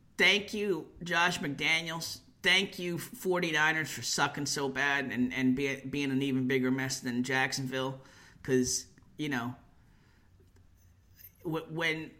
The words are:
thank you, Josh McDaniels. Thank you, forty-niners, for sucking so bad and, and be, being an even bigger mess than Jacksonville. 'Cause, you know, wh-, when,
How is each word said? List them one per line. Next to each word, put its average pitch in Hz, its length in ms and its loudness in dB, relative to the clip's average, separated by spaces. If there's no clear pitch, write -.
thank 196 340 4
you, 202 320 0
Josh 170 360 2
McDaniels. 160 800 -2
Thank 190 360 2
you, 175 180 -2
forty-niners, 160 960 0
for 120 100 -8
sucking 143 460 0
so 139 220 0
bad 139 420 0
and, 123 200 2
and 127 240 4
be, 135 200 0
being 143 220 -2
an 135 120 2
even 131 240 0
bigger 127 240 2
mess 135 280 -2
than 123 240 -2
Jacksonville. 131 760 -2
'Cause, 127 440 2
you 151 120 -4
know, 123 240 -4
wh-, 160 280 -4
when, 160 480 -2